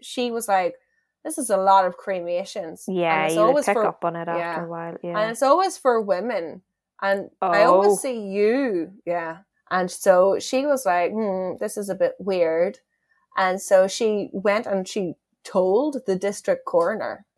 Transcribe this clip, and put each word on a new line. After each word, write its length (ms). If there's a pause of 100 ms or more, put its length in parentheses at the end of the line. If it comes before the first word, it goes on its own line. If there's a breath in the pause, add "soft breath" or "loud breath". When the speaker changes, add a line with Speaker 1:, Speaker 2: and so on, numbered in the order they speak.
Speaker 1:
she 300
was 180
like, 260 (500)
"This 140
is 100
a 80
lot 300
of 100
cremations." 880
And 120
Speaker 2:
Yeah, 280
Speaker 1:
it's 80
Speaker 2:
you 60
would 80
Speaker 1:
always 180
Speaker 2:
pick 80
Speaker 1:
for 120
Speaker 2:
up 180
on 120
it 120
after 120
Speaker 1:
yeah. 240
Speaker 2:
a 40
while, 260
Speaker 1:
And 80
Speaker 2:
yeah. 280
Speaker 1:
it's 120
always 360
for 240
women. 600 (400)
And 280 (120)
I 220
always 280
Speaker 2:
Oh. 40
Speaker 1:
see 220
you. 760 (120)
Yeah. 340 (320)
And 200
so 480
she 260
was 220
like, 260
"Hmm, 460
this 180
is 140
a 40
bit 240
weird." 600 (580)
And 240
so 280
she 440
went 340
and 220
she 280 (260)
told 640
the 100
district 480
coroner. 640 (120)